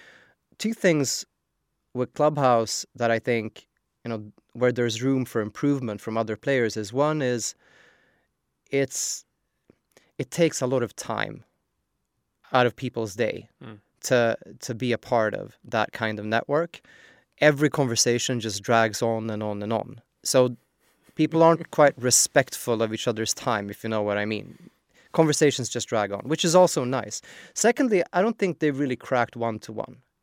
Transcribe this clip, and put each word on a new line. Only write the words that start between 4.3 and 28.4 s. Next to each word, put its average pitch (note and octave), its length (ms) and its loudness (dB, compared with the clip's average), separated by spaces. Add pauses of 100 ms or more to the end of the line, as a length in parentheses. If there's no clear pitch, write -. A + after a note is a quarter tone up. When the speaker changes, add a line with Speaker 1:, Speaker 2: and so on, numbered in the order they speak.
Speaker 1:
where B2 200 0
there's A#2+ 300 -2
room C3 220 0
for A#2 160 -2
improvement A#2+ 600 -2
from A2 180 -6
other A2 180 -2
players B2 400 0
is, G#2+ 160 -8
one D3+ 300 0
is B2 320 -4 (1160)
it's, - 540 -4 (920)
it C3+ 120 -6
takes E3 300 2
a C3 60 -2
lot B2+ 160 0
of A2 140 -6
time G#2+ 480 -8 (1080)
out B2+ 140 4
of A2+ 100 -2
people's A2+ 380 -8
day - 340 -4 (160)
Speaker 2:
Mm. A2 140 -18 (240)
Speaker 1:
to, A#2 340 2 (240)
to A#2+ 140 -8
be A#2+ 180 -2
a A2 60 0
part A2 360 0
of G2 300 -12
that A2+ 280 -2
kind A2 260 -4
of G#2 60 -10
network. C#3+ 560 -2 (580)
Every D3 320 4
conversation A#2+ 720 0
just G2+ 220 -6
drags A2+ 400 2
on A2+ 280 -2
and G#2+ 120 -6
on G#2 200 -4
and G#2+ 100 -4
on. A2 280 -4 (240)
So B2+ 320 2 (580)
people D#3+ 280 2
aren't E3 280 4
<laughs> - 80 -4
quite D3 180 6
respectful B2 840 0
of A2 100 0
each - 160 -4
other's A2 260 -2
time, G#2 360 -4
if - 140 -14
you A2+ 60 -4
know A2 120 -2
what G#2 160 0
I G#2 60 -2
mean. G#2 460 -8 (420)
Conversations D3 560 2
just - 200 -6
drag G#2 240 -2
on, G2 80 -8
which D3 240 -4
is E3 100 2
also E3+ 300 6
nice. B2 360 -6 (340)
Secondly, A3+ 480 2 (100)
I F3+ 100 2
don't A3 160 -2
think F3+ 200 -2